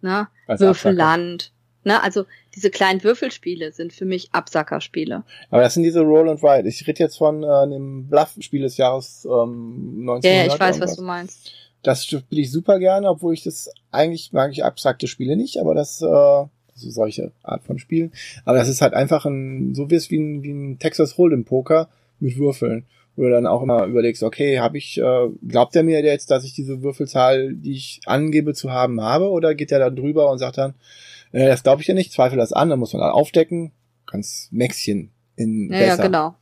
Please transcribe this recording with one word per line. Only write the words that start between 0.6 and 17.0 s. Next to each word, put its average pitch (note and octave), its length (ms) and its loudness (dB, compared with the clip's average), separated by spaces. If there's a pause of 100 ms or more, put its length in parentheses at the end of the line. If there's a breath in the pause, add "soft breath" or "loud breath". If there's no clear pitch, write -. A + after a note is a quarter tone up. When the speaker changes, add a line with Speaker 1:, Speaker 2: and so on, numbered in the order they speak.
Speaker 1:
Würfelland. F3 880 2 (320)
Ne? G#3 200 2
Also G3 220 -2 (300 soft breath)
diese G3 140 0
kleinen F#3+ 340 0
Würfelspiele F3+ 680 -4
sind E3+ 220 -12
für F#3+ 120 -12
mich F#3 280 -6
Absackerspiele. D#3 920 -6 (260 loud breath)
Speaker 2:
Aber A#2+ 120 4
das B2 120 4
sind E3+ 100 0
diese E3 180 2
Roll D#3 280 6
and D3+ 140 -2
Ride. C#3 240 6
Ich - 200 -8
rede D3+ 120 -6
jetzt D#3+ 180 0
von, D3+ 260 2
äh, D3+ 40 -4
einem C#3 600 0
Bluff-Spiel D3 540 0
des C3 160 -4
Jahres, C3 480 -2
ähm, - 60 -10
Speaker 1:
Ja, B2 80 4 (600)
ja, B2 60 -10
Speaker 2:
neunzehnhundert E3 500 2
Speaker 1:
ich - 40 -6
weiß, F#3 160 2
Speaker 2:
irgendwas. F3+ 160 -4
Speaker 1:
was F3 60 -6
du F#3 60 -12
meinst. F3+ 480 -14 (300 loud breath)
Speaker 2:
Das C3 240 -2
spiele D3 360 -6
ich B2+ 100 -4
super F3 280 2
gerne, F#3+ 300 2
obwohl E3 240 -2
ich D#3 100 -8
das, - 280 -12 (200)
eigentlich D#3+ 420 -2
mag C#3 180 0
ich C3 140 -6
abstrakte B2+ 420 -4
Spiele C3 300 -4
nicht, B3 220 -4
aber D#3+ 140 0
das, - 280 -4
äh, E3 40 -4
also C#3+ 840 2
solche A2 400 -4 (120)